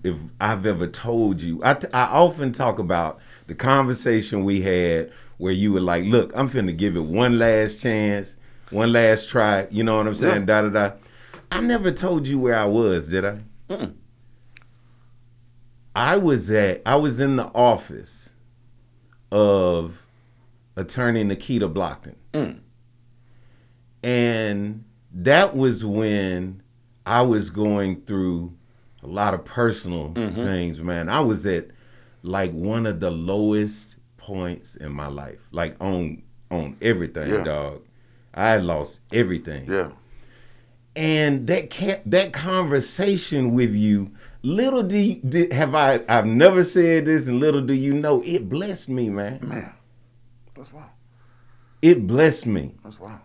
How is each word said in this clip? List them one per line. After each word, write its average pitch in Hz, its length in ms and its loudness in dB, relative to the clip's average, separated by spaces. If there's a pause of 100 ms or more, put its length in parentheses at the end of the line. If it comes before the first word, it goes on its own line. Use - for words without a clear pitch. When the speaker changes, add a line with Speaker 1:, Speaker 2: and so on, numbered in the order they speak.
Speaker 1:
if 92 120 -2 (240)
I've 104 260 -2
ever 90 220 -2
told 110 540 -2
you, 82 220 -6
I 131 100 4
t-, - 200 -4
I 127 120 2
often 151 460 2
talk 120 280 -2
about 85 400 -2 (280)
the 82 80 -10
conversation 120 880 0
we 98 180 0
had 87 500 0 (260)
where 92 160 -2
you 101 200 2
were 92 80 2
like, 87 240 0
"Look, 113 300 4
I'm 135 140 -2
finna 104 280 -4
give 92 180 0
it 87 60 -2
one 117 380 2
last 110 420 2
chance, 107 540 -4 (340)
one 113 240 0
last 110 340 4
try," 104 440 2
you 104 120 0
know 113 140 2
what 107 100 0
I'm 107 80 -2
saying? 113 320 2
Speaker 2:
Yeah. 107 140 4
Speaker 1:
Da, 104 80 2
da, 101 200 2
da. 101 60 -12 (560)
I 190 100 -2
never 233 300 0
told 175 360 -2
you 139 120 0
where 123 160 2
I 107 100 2
was, 101 420 2
did 92 180 0
I? 104 140 -4 (300)
Speaker 2:
Mm-mm. 185 260 -8 (2000)
Speaker 1:
I 131 220 2
was 131 340 2
at, 101 340 2
I 123 100 2
was 143 240 0
in 139 160 2
the 117 120 -2
office 110 840 0 (1000)
of 92 680 2 (800)
attorney 113 460 -2
Nikita 104 440 -2
Blockton. 82 480 -6 (180)
Speaker 2:
Mm. 104 260 -4 (1400)
Speaker 1:
And 110 800 -2 (300)
that 139 420 4
was 131 280 0
when 98 800 -2 (420)
I 117 180 2
was 110 260 0
going 101 540 -2
through 90 500 -4 (500)
a 65 40 -16
lot 98 260 -2
of 85 100 -6
personal 87 680 -2
Speaker 2:
Mm-hmm. 107 300 -6
Speaker 1:
things, 87 380 -4
man. 85 300 -6
I 127 100 0
was 110 260 0
at, 87 220 -2 (560)
like, 92 300 -4
one 107 320 -4
of 98 160 -4
the 90 100 -2
lowest 104 840 -2 (200)
points 92 600 -10
in 73 160 -12
my 73 140 -10
life, 71 320 -14 (120)
like, 82 300 -6
on, 90 400 -4 (280)
on 76 320 -6
everything, 82 520 -2
Speaker 2:
Yeah. 101 100 -2
Speaker 1:
dog. 73 380 -6 (520)
I 104 180 2
had 104 120 2
lost 80 380 -4 (100)
everything. 82 580 -2
Speaker 2:
Yeah. 90 200 -2 (1080)
Speaker 1:
And 151 520 0
that 175 220 -2
ca-, 196 360 -4
that 202 280 2
conversation 160 1200 0
with 120 200 2
you, 104 380 2 (320)
little 233 400 0
do 190 140 0
you, 208 240 2
di-, 170 320 0
have 135 220 0
I, 135 320 4
I've 110 180 4
never 175 380 6
said 170 420 4
this, 151 220 2
and 123 120 0
little 143 220 2
do 131 120 0
you 135 200 0
know, 147 320 2
it 170 240 -4
blessed 180 400 -6
me, 127 200 -2
man. 101 320 -6
Speaker 2:
Man, 120 320 -10 (840)
that's 127 160 -20
wild. 147 180 -20 (920)
Speaker 1:
It 156 260 8
blessed 143 380 4
me. 90 380 -4
Speaker 2:
That's 104 160 -20
wild. 107 260 -18